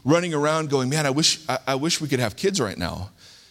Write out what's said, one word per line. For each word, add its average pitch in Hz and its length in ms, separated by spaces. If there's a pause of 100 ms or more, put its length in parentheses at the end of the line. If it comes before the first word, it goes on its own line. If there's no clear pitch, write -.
running 170 280
around 151 380
going, 131 180
"Man, 151 180
I 139 40
wish, 151 380
I, 127 180
I 135 80
wish 147 260
we 156 60
could 131 140
have 113 160
kids 196 240
right 104 180
now," 85 320 (400)